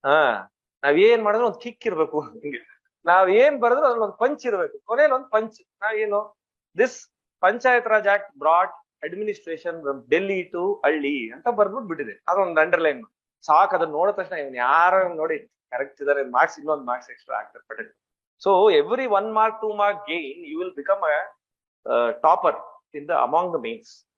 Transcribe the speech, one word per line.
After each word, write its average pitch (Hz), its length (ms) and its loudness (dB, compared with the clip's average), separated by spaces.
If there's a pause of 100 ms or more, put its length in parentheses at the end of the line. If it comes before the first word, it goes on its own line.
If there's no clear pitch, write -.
ಹಾ, 139 420 2 (360)
ನಾವ್ 147 140 2
ಏನ್ 220 260 6
ಮಾಡಿದ್ರು 220 240 0
ಒಂದ್ - 140 -6
ಕಿಕ್ 233 260 -10
ಇರ್ಬೇಕು. 156 340 -2
ಹಿಂಗೆ - 600 -14 (240)
ನಾವ್ 185 240 6
ಏನ್ 254 300 4
ಬರೆದ್ರು 247 260 2
ಅದ್ರಲ್ಲಿ 233 200 2
ಒಂದ್ 196 140 -10
ಪಂಚ್ 269 260 -2
ಇರ್ಬೇಕು. 185 340 -4
ಕೊನೆಯಲ್ಲಿ 269 360 2
ಒಂದ್ 269 160 -6
ಪಂಚ್. 220 300 -2 (200)
ನಾವೇನು, 208 560 -4 (400)
"This 247 160 0 (520)
Panchayat 240 440 2
Raj 214 160 2
Act 202 340 0
brought 170 320 2 (340)
administration 170 760 -8
from 135 280 -8
Delhi 190 320 0 (140)
to 185 180 -2
ಹಳ್ಳಿ" 143 580 -2
ಅಂತ 139 160 -8
ಬರ್ದ್ಬಿಟ್ 214 380 -2
ಬಿಟ್ಟಿದೆ. 143 420 -10
ಅದೊಂದ್ 180 320 0
ಅಂಡರ್‌ಲೈನ್ 160 460 0 (400)
ಸಾಕ್. 180 280 4
ಅದನ್ನ 165 180 -2
ನೋಡಿದ 185 240 0
ತಕ್ಷಣ 180 200 -8
ಇವ್ನು 139 220 -10
ಯಾರೋ 175 560 2
ನೋಡಿ 156 340 -4
ಕರೆಕ್ಟ್ - 540 -10
ಇದಾರೆ, 139 220 0
ಮಾರ್ಕ್ಸ್, 139 360 0
ಇನ್ನೊಂದ್ 143 260 -6
ಮಾರ್ಕ್ಸ್ 123 240 -8
ಎಕ್ಸ್ಟ್ರಾ 120 280 -12
ಆಗ್ತಾರೆ. - 380 -14
But 113 120 -14 (600)
so 196 360 6
every 247 260 -2
one 202 160 0
mark, 220 280 0
two 220 220 -6
mark 202 200 0
gain, 156 580 -10
you 170 100 -6
will 185 160 -10
become 196 220 -2
a, 151 160 0 (680)
uh, 120 280 0 (120)
topper 165 280 4 (440)
in 147 100 -12
the, 131 220 0
among 170 180 0
the 165 140 -4
mains. - 560 -14